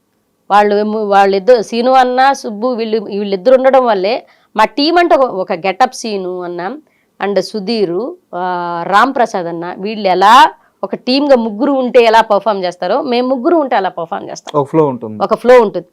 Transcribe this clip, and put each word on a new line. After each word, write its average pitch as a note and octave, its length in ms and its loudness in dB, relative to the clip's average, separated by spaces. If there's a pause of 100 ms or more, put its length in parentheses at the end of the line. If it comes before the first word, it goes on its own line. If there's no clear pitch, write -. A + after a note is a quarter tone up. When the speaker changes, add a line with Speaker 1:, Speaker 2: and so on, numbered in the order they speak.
(500)
Speaker 1:
వాళ్ళు G#3 240 4
ఏమో, G#3+ 300 -2
వాళ్ళిద్దరు, G3 580 4
సీను A#3 300 0
అన్న, C4 400 4
సుబ్బు, A#3+ 360 -6
వీళ్ళు, A3+ 300 -2
వీళ్ళిద్దరు G3+ 560 0
ఉండడం B3+ 320 4
వల్లే G#3 400 -2 (300)
మా G#3+ 80 2
టీం D4 340 0
అంటే F4 180 4
ఒక, C4+ 80 2
ఒక F#3+ 280 -4
గెటప్ F#3+ 420 -2
సీను F3+ 480 -8
అన్న F#3 340 -8 (480)
and G3 160 -2
సుధీరు, G3+ 760 -4 (180)
ఆ, F3 520 -6
రామ్ A3+ 280 2
ప్రసాద్ G#3+ 320 -2
అన్న, E3+ 320 -10
వీళ్ళు G#3 300 -6
ఎలా A3 440 6 (320)
ఒక G3 100 -8
టీమ్‌గా C#4 420 2
ముగ్గురు A3+ 360 -2
ఉంటే B3 320 2
ఎలా A3+ 160 4
పర్ఫామ్ G3+ 440 -2
చేస్తారో, F3+ 380 -4
మేము B3+ 260 -2
ముగ్గురు C#4 280 0
ఉంటే C4+ 200 0
అలా F#3+ 120 -2
పర్ఫామ్ E3+ 420 -10
చేస్తాం. - 300 -6
Speaker 2:
ఒక C3+ 80 -4
ఫ్లో D#3 180 2
ఉంటుంది. A#2 380 -6
Speaker 1:
ఒక G#3 100 -2
ఫ్లో B3 260 6
ఉంటుంది. F3+ 320 -2